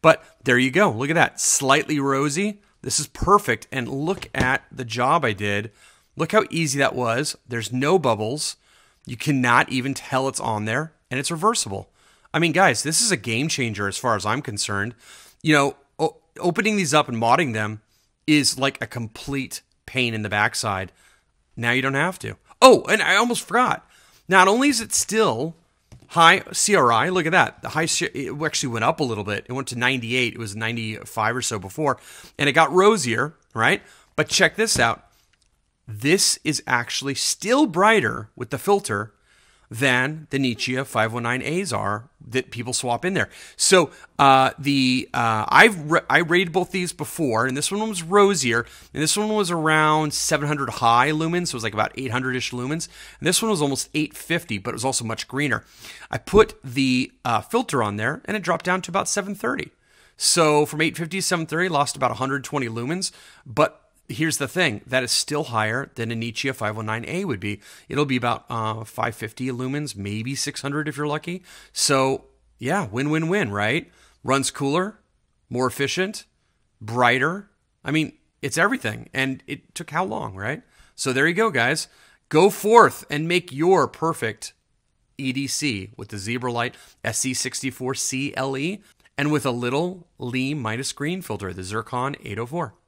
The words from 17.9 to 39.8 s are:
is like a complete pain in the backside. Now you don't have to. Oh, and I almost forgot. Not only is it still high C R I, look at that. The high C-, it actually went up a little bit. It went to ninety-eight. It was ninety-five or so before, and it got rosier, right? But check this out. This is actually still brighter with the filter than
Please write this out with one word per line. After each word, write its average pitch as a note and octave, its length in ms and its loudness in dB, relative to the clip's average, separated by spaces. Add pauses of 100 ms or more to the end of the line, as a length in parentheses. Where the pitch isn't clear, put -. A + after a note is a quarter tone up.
is D3 320 2
like C3+ 240 0
a A#2+ 60 -6
complete B2+ 720 -8 (240)
pain B2 280 -2
in A2 80 -4
the G#2 80 -6
backside. G#2 640 -2 (640)
Now A#2+ 140 0
you C3 100 2
don't C3+ 120 -2
have D#3+ 260 -2
to. G#2 180 -10 (240)
Oh, B3 220 10
and G3+ 180 0
I F3+ 160 2
almost A#3+ 280 0
forgot. - 400 0 (440)
Not F#3 180 8
only B3+ 220 4
is A#3 100 0
it - 140 -8
still E3 640 0 (500)
high E3+ 360 6 (100)
C - 200 2
R C3 160 6
I, A#2 200 4
look F3+ 160 0
at E3 80 0
that. D#3 280 2
The A#2 80 -10
high D#3+ 160 0
C-, E3 200 -2
it C#3 360 -8
actually C#3+ 300 -4
went A2+ 140 -2
up D#3 160 0
a - 20 2
little G#2 220 -4
bit. G2+ 240 -6
It - 20 -8
went C3 180 -6
to A#2+ 80 -8
ninety-eight. B2 580 -2
It - 40 -14
was G2+ 160 -10
ninety-five A2+ 800 -4
or B2+ 60 -4
so A2+ 180 -4
before, B2+ 400 -4 (400)
and D3 80 2
it C3+ 60 0
got D#3 180 4
rosier, D#3+ 640 2 (180)
right? A#2+ 280 2 (340)
But - 140 0
check E3+ 260 2
this G#3+ 240 0
out. A#2 260 0 (800)
This C3 600 0
is D3 200 -4
actually C3 500 -2
still C4 500 0
brighter E3 720 2
with B2+ 140 -8
the C#3 60 -4
filter A2+ 560 -2 (560)
than C3+ 600 0